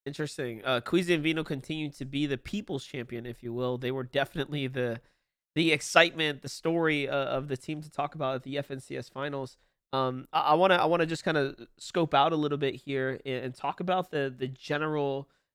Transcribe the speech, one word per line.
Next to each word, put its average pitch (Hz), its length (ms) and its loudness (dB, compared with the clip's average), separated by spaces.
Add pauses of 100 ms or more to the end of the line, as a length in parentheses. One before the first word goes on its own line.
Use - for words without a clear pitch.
Interesting. 139 580 -6
Uh, 123 160 2
Queasy 175 320 2
and 156 100 2
Vino 160 220 0
continue 151 460 -6
to 131 160 -10
be 139 180 -2
the 139 140 0
people's 196 480 -8
champion, 120 400 -8
if 120 160 -12
you 120 100 -8
will. 123 240 -2
They 127 140 -4
were 131 140 -4
definitely 135 600 -2
the, 123 360 -2 (520)
the 160 180 4
excitement, 156 680 2
the 139 80 -8
story, 160 580 0
uh, 139 200 0
of 135 220 -2
the 131 100 -4
team 151 240 -8
to 151 80 -16
talk - 240 -6
about 135 220 -2
at 123 80 -6
the 135 120 -8
F 139 140 -6
N 135 100 -8
C 135 160 -12
S 123 140 -10
finals. 135 480 -6 (340)
Um, 131 400 0
I, 160 80 2
I 151 140 6
wanna, 180 220 8
I 151 100 4
wanna 165 180 4
just 160 180 -4
kinda 147 320 0 (220)
scope - 380 0
out 147 180 6
a 160 40 2
little 147 200 0
bit 139 200 0
here 131 500 -4
and, 127 180 -4
and 123 100 -6
talk - 260 -4
about 180 300 0
the, 139 240 -2
the 131 140 -4
general 143 800 -2 (260)